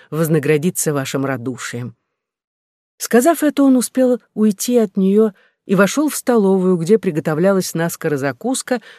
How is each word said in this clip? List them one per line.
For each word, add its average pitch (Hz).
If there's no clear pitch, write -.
вознаградится 151
вашим 139
радушием". 123
Сказав 285
это, 285
он 269
успел 247
уйти 214
от 220
нее 202
и 202
вошел 202
в -
столовую, 190
где 175
приготовлялась 175
наскоро 165
закуска 175